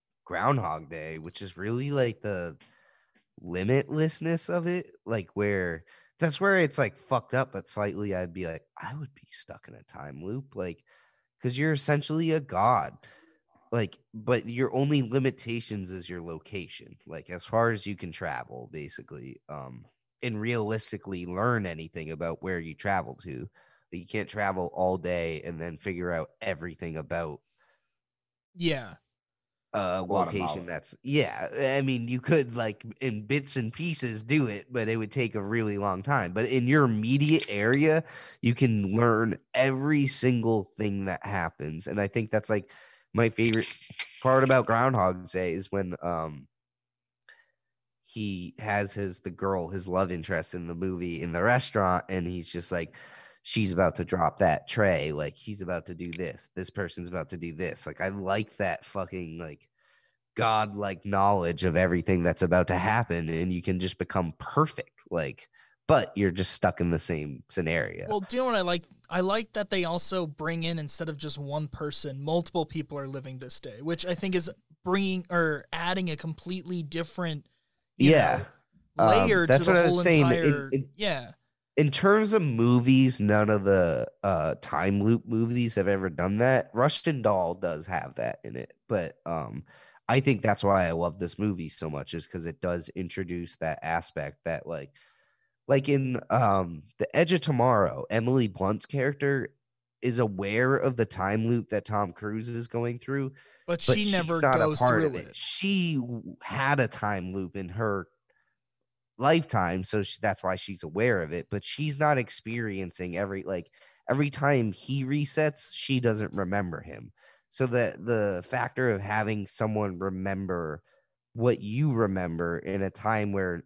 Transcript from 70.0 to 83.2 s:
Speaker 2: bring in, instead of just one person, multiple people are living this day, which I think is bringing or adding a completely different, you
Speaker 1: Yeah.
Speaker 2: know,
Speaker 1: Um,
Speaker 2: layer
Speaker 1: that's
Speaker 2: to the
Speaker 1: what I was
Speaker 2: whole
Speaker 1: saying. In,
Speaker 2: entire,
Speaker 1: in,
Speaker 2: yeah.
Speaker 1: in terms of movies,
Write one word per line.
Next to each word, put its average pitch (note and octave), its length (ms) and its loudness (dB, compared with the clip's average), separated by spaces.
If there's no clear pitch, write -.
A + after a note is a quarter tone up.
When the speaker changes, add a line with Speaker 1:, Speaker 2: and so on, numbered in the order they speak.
Speaker 2:
bring E3 360 -6
in, E3 140 -2
instead D#3 300 -6
of D#3 100 -6
just C#3+ 200 -6
one C#3+ 320 -4
person, D3 520 -6
multiple E3 440 0
people D3 320 -6
are C#3 100 -8
living C3 320 -10
this B2+ 220 -10
day, A#2+ 200 -12
which D#3+ 240 -4
I F3+ 80 -2
think F#3 220 0
is E3+ 160 0
bringing F#3 460 0
or D#3+ 420 0
adding F3 380 0
a D3+ 80 -4
completely F3 640 -6
different, E3 640 -6
you C#3 140 8
Speaker 1:
Yeah. F#2+ 320 6
Speaker 2:
know, - 40 -12
Speaker 1:
Um, A2 440 6
Speaker 2:
layer E3+ 60 4
Speaker 1:
that's C#3 180 6
Speaker 2:
to - 0 -
the F#3+ 80 6
Speaker 1:
what F3+ 40 8
I E3+ 60 8
was F3 120 6
Speaker 2:
whole F3 40 2
Speaker 1:
saying. D#3 320 6
In, - 0 -
Speaker 2:
entire, C#3 300 2
Speaker 1:
in, C3+ 240 -2
Speaker 2:
yeah. D3+ 380 -4
Speaker 1:
in D3 140 6
terms G#3 420 4
of G#3+ 80 4
movies, B2 800 6